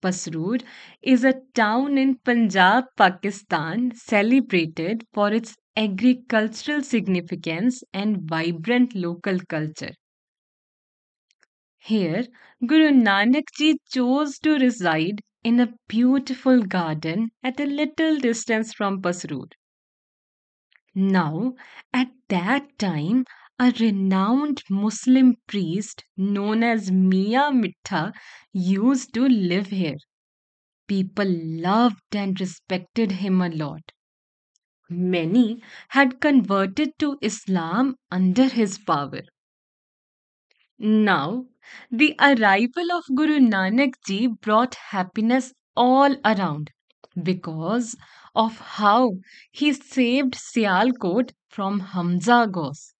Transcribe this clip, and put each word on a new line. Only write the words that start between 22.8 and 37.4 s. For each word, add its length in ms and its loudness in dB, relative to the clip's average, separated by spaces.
a 220 4
renowned 880 0
Muslim 680 4
priest 580 -6
known 480 -2
as 280 0
Mian 720 2
Mitha 500 -6
used 640 0
to 120 0
live 420 2
here. 280 -4
People 400 -2
loved 880 -2
and 240 -4
respected 760 -6
him 280 0
a 80 0
lot. 440 -10
Many 720 0
had 320 0
converted 800 0
to 240 -2
Islam 720 -2